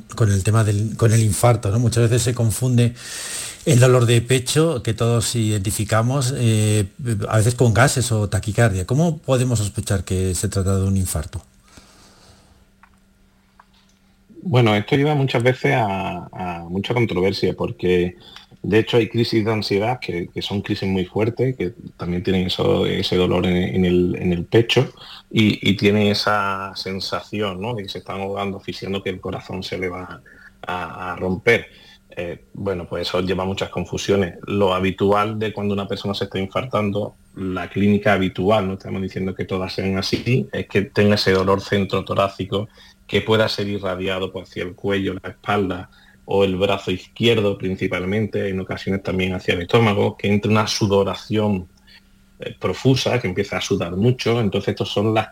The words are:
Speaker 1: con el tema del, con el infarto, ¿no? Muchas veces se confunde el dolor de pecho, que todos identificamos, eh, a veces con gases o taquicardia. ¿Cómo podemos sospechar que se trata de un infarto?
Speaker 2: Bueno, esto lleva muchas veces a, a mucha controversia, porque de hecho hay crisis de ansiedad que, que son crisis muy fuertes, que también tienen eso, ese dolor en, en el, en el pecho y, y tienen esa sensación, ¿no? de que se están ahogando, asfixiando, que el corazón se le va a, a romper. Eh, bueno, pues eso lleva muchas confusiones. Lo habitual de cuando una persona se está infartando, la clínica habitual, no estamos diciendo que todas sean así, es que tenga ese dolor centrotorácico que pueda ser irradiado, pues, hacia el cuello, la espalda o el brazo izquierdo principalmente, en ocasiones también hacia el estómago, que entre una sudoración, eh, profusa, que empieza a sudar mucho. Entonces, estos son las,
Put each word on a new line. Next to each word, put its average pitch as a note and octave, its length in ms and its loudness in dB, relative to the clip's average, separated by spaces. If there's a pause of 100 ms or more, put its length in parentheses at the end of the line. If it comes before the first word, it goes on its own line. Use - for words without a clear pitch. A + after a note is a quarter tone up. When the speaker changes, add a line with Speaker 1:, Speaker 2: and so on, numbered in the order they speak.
(160)
Speaker 1:
con G#2+ 160 2
el G2 120 2
tema A2 200 4
del, G#2 340 0
con G#2+ 160 4
el A2+ 80 6
infarto, A2 480 4
¿no? A#2+ 100 2
Muchas A#2 300 4
veces A#2+ 140 2
se C3 100 0
confunde A#2+ 600 2 (720)
el C3 140 6
dolor B2+ 260 8
de A#2 160 4
pecho, C3 640 0
que A2 100 -2
todos A#2 420 0
identificamos, A2 1040 0
eh, G#2+ 500 2 (420)
a A2 80 2
veces A2 180 4
con A#2+ 180 4
gases A#2+ 380 4
o G#2+ 160 2
taquicardia. G2 580 2
¿Cómo D#3 340 2
podemos B2+ 400 2
sospechar G2+ 440 -2
que F#2 320 -2
se G2+ 140 -2
trata G2 260 0
de F#2+ 80 2
un G2 140 2
infarto? - 440 -4 (3000)
Speaker 2:
Bueno, B2 340 4
esto G#2 200 0
lleva D3 200 2
muchas C3+ 260 0
veces B2+ 320 2
a, F#2+ 580 -2
a F2 380 -8
mucha G2 240 -4
controversia, G2 640 0
porque F2+ 600 0 (460)
de G2+ 180 2
hecho A2 180 0
hay A2 120 2
crisis A2+ 360 0
de A2+ 60 0
ansiedad G#2+ 480 0
que, F2 320 -6
que - 100 -8
son G2+ 200 -4
crisis G2+ 260 -4
muy F#2+ 180 0
fuertes, A#2 500 -2
que F2+ 180 -4 (240)
también F2 260 -4
tienen F#2 240 0
eso, F#2+ 380 0
ese F#2 300 -2
dolor F#2 300 2
en, F2+ 100 2
en F#2 300 2
el, F2+ 340 2
en F2+ 140 0
el F2 120 -4
pecho A#2 460 2 (400)
y, G#2+ 360 2
y G2 80 4
tienen G#2 320 2
esa G2 680 -2
sensación, F#2+ 840 -6
¿no? A#2+ 140 -6
de G#2 80 -8
que F#2+ 60 -14
se F#2 100 -10
están F#2+ 220 -10
ahogando, G2 360 -6
asfixiando, F#2+ 460 -8
que F#2+ 80 -6
el F#2 80 -8
corazón F#2 440 -10
se - 140 -8
le F#2 120 -4
va F2+ 320 -12 (440)
a, F2+ 480 -8
a - 20 -8
romper. F#2 520 0 (500)
Eh, F2 360 -10
bueno, F#2 340 -6
pues F2 200 -6
eso F#2+ 140 -2
lleva F#2 240 -2
muchas F#2+ 240 -4
confusiones. F2+ 640 -2 (120)
Lo G2+ 260 2
habitual G2+ 640 0
de G#2+ 160 -4
cuando G2+ 200 -2
una G2 140 -4
persona G2 260 -6
se G2 100 -4
está G2 160 -6
infartando, G#2 760 -4 (200)
la F#2 340 -6
clínica G2+ 440 4
habitual, F#2+ 540 2
no F#2+ 60 -4
estamos G2 280 -8
diciendo F#2 340 -6
que F#2 100 -6
todas F#2+ 280 -6
sean F#2+ 240 -2
así, A2+ 540 0
es - 160 -6
que G2 160 0
tenga G#2 320 2
ese G2 180 2
dolor F#2+ 280 2
centrotorácico G2 1080 -2 (360)
que G2+ 160 0
pueda A2 280 2
ser G2+ 180 -4
irradiado, F#2+ 640 -4
pues, F#2 180 -12
hacia F2 140 -8
el F2+ 100 -10
cuello, G2 480 -2
la F#2 80 -12
espalda F#2 600 -4 (360)
o G2 180 2
el F#2+ 120 0
brazo G2 340 0
izquierdo G#2 680 0
principalmente, F#2+ 920 -2
en F#2+ 100 -4
ocasiones G2 440 -4
también F#2 300 -2
hacia F#2+ 200 -2
el F2 80 -2
estómago, G#2+ 560 2
que - 100 -4
entre G2+ 220 2
una G#2+ 160 4
sudoración, G2 1040 0 (720)
eh, - 200 -10
profusa, A#2+ 600 0
que - 80 -6
empieza F#2+ 300 -4
a F#2+ 40 -4
sudar F2+ 340 -2
mucho. A#2 460 2
Entonces, G2+ 280 -2
estos G2+ 200 -4
son G#2+ 240 0
las, A2 180 0